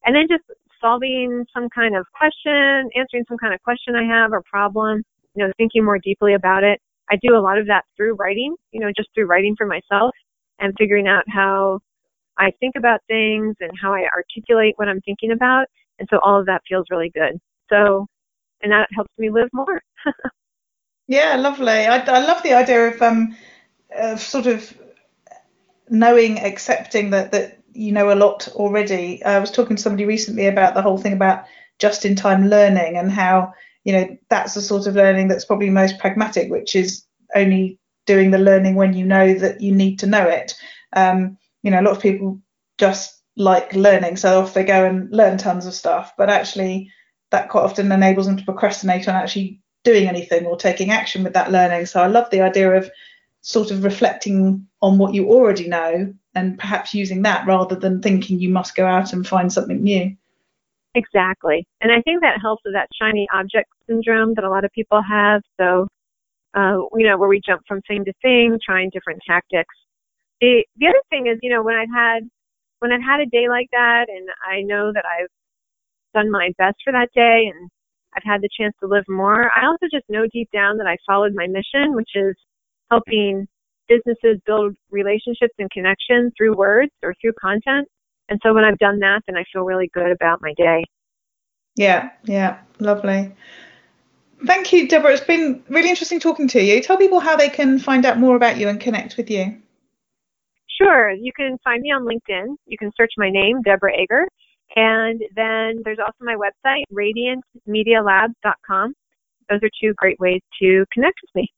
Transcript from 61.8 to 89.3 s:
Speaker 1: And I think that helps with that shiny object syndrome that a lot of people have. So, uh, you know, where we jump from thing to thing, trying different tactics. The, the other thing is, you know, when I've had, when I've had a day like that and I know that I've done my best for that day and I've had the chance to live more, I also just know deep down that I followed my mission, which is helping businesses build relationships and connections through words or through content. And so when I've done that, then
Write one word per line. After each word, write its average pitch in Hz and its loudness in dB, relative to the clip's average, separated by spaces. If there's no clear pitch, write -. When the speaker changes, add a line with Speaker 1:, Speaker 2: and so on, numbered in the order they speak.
Speaker 1:
And 220 0
I 233 2
think 339 -2
that 233 0
helps 220 -4
with 196 -10
that 185 -4
shiny 214 -2
object 196 -4
syndrome 226 0
that 214 -4
a 190 -4
lot 196 -2
of - -6
people 214 0
have. 208 2
So, 185 0
uh, 196 0
you 220 2
know, 202 4
where 196 2
we 202 4
jump 190 -2
from 202 -8
thing 202 -6
to 190 -8
thing, 240 2
trying 185 -4
different 165 -10
tactics. 175 -2
The, 240 4
the 277 2
other 523 4
thing 262 -4
is, 226 -2
you 247 -6
know, 233 0
when 226 -2
I've 226 -4
had, 233 0
when 240 -2
I've 247 -2
had 277 0
a 294 -2
day 240 0
like 247 -2
that 240 2
and 190 -14
I 190 -6
know 208 -4
that 208 -4
I've 175 -6
done 214 0
my 185 -2
best 190 0
for 277 -4
that 240 0
day 226 4
and 175 -20
I've - -12
had 208 -2
the 202 -4
chance 208 -4
to 196 -8
live 202 0
more, 208 0
I 254 0
also 339 -2
just 285 -6
know 214 -2
deep 233 -8
down 208 -2
that 202 -4
I 175 -2
followed 202 0
my 180 -6
mission, 277 -2
which 226 -6
is 196 -2
helping 208 -2
businesses 233 2
build 208 -2
relationships 214 -4
and 196 -8
connections 233 0
through 214 2
words 208 2
or 180 -6
through 226 -2
content. 269 -2
And 214 -6
so 220 4
when 220 6
I've 208 2
done 202 2
that, 202 0
then 185 -6